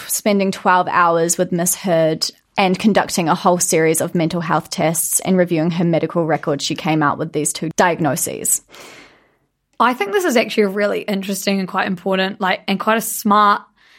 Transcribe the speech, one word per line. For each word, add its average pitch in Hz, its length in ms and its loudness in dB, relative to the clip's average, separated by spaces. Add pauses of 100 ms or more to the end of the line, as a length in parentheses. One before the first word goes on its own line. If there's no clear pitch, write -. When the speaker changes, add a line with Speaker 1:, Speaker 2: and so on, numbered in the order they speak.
Speaker 1:
spending 196 420 0
twelve 185 380 2
hours 170 500 2
with 180 140 -2
Miss 175 240 0
Heard 160 500 0 (300)
and 190 220 2
conducting 190 500 0
a 165 60 2
whole 180 240 2
series 160 420 2
of 165 140 -2
mental 170 260 0
health 160 300 -2
tests - 500 -2
and 190 160 0
reviewing 175 360 2
her 170 120 0
medical 165 420 0
record, 147 360 -2
she - 120 -4
came 156 280 -2
out 143 160 0
with 160 140 -6
these 147 200 -2
two - 240 -8
diagnoses. - 880 0 (1160)
Speaker 2:
I 240 160 2
think 392 180 -4
this 392 120 0
is 277 120 0
actually 220 280 2
a 202 40 2
really 202 340 -2
interesting 196 580 -4
and 185 80 -4
quite 196 200 -2
important, 190 520 -2
like, 190 280 0
and 196 120 0
quite 220 160 2
a 226 60 -2
smart 208 600 2 (360)